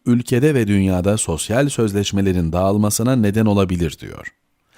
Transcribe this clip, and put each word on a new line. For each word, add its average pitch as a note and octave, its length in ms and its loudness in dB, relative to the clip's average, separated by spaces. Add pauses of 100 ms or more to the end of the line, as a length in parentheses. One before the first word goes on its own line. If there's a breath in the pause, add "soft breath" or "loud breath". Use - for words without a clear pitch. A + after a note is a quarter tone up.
ülkede B2 500 2
ve A2+ 120 0
dünyada F#2+ 500 2
sosyal A2 520 -2
sözleşmelerin G2 840 0
dağılmasına G#2 600 0
neden A2 300 2
olabilir F#2 540 0
diyor. - 280 -16 (500 loud breath)